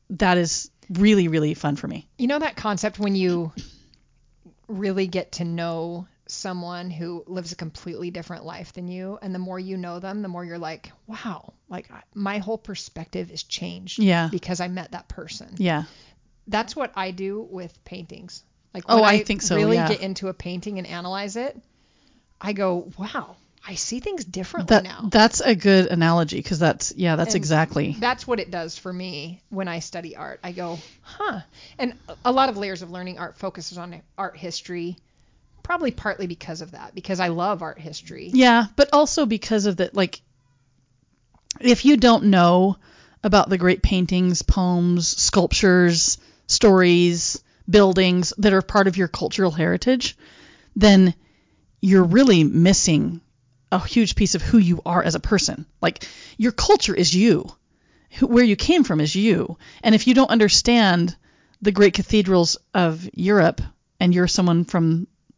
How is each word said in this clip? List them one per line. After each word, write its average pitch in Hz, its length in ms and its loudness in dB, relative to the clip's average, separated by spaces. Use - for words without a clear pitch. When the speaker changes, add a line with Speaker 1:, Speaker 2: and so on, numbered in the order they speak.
Speaker 1:
that 180 280 0
is - 300 -4
really, 196 400 4
really 151 260 0
fun 147 220 -4
for - 100 -10
me. - 200 -12
Speaker 2:
You 240 80 -2
know 285 100 -2
that 302 180 -6
concept 208 440 -6
when 202 160 -2
you 175 360 -2
really 190 400 -4
get 180 260 -8
to 175 100 -8
know 170 640 -8
someone 175 640 -12
who 170 380 -12
lives 175 240 -12
a 175 40 -16
completely 170 560 -12
different 170 340 -16
life 170 280 -18
than 180 140 -14
you, 185 340 -12
and 190 120 -10
the 185 60 -8
more 185 200 -10
you 190 180 -10
know 175 220 -12
them, 196 220 -10
the 202 60 -10
more 175 180 -10
you're 170 140 -12
like, 160 320 -14
"Wow, 214 460 -14
like, 180 220 -16
I, - 100 -20
my 202 240 -8
whole 214 180 -8
perspective 175 720 -14
is 156 120 -14
changed 180 560 -12
Speaker 1:
Yeah. 170 320 0
Speaker 2:
because 175 280 -8
I 180 80 -8
met 180 240 -14
that - 160 -18
person." - 500 -18
Speaker 1:
Yeah. 160 260 -2
Speaker 2:
That's 214 280 -6
what 285 200 -8
I 190 160 -8
do 196 380 -10
with 180 360 -18
paintings. 175 580 -20
Like, 180 140 -14
Speaker 1:
Oh, 226 140 4
Speaker 2:
when 214 40 6
Speaker 1:
I 202 80 6
Speaker 2:
I 214 100 2
Speaker 1:
think 202 180 -6
so, 175 140 -2
Speaker 2:
really 160 200 2
Speaker 1:
yeah. - 120 2
Speaker 2:
get 202 140 -2
into 190 260 -8
a 185 60 -8
painting 180 460 -10
and 185 80 -12
analyze 190 480 -10
it, 247 240 -10
I 208 120 -6
go, 185 440 -4
"Wow, - 380 -12
I 190 80 -14
see - 240 -8
things 339 260 -10
differently 185 500 -4
Speaker 1:
That, 190 80 4
Speaker 2:
now." 196 280 -10
Speaker 1:
that's 226 300 4
a 233 120 2
good 190 340 4
analogy, 165 540 0
'cause 170 160 -6
that's, - 400 -2
yeah, 170 200 -2
that's 190 180 -2
Speaker 2:
And - 0 -
Speaker 1:
exactly. 156 640 -2
Speaker 2:
that's 247 260 -4
what 240 140 -4
it 175 100 -10
does 170 300 -10
for 185 120 -14
me 180 580 -12
when 190 180 -8
I 170 100 -8
study 170 380 -14
art. 143 280 -14
I 180 100 -12
go, 175 260 -10
"Huh." 302 400 -10
And 247 160 -8
a 247 80 0
lot 262 180 0
of 208 80 -8
Layers 190 240 -10
of 170 80 -18
Learning 180 300 -14
art - 180 -14
focuses 180 400 -14
on 175 240 -16
art 185 200 -10
history, 175 600 -12
probably 339 260 -4
partly 196 380 -8
because 170 340 -14
of 175 120 -18
that, - 200 -20
because 185 260 -8
I 180 100 -2
love 175 340 -4
art - 160 -12
history. 156 520 -16
Speaker 1:
Yeah, 240 440 6
but 277 180 2
also 294 320 2
because 214 400 -2
of 185 120 -2
that, 180 180 -4
like, 190 260 -2
if 247 260 2
you 285 120 8
don't 226 280 4
know 185 520 4
about 202 260 4
the 190 80 0
great 180 240 2
paintings, 180 600 0
poems, 175 640 0
sculptures, 180 1120 2
stories, 175 920 4
buildings 185 680 4
that 202 160 2
are 190 80 4
part 196 260 2
of 180 100 0
your 180 100 0
cultural - 420 -2
heritage, 180 640 0
then 190 400 6
you're 190 220 6
really 190 400 6
missing 165 800 2
a 185 120 0
huge 220 320 0
piece - 200 0
of 160 80 -4
who 233 160 4
you 175 260 2
are 175 180 0
as 156 120 0
a - 40 -4
person. - 460 -2
Like, - 260 -4
your 233 140 0
culture - 420 2
is 165 220 2
you. 190 340 4
Who, 269 80 2
where 240 160 6
you 208 120 4
came 311 280 4
from 156 180 0
is 151 140 -2
you. 196 420 0
And 220 140 4
if 220 120 2
you 254 60 6
don't 262 160 4
understand 208 840 2
the 208 100 0
great 196 240 4
cathedrals 185 600 2
of 170 400 0
Europe 180 480 2
and 180 140 4
you're 180 140 2
someone 175 380 2
from 165 420 0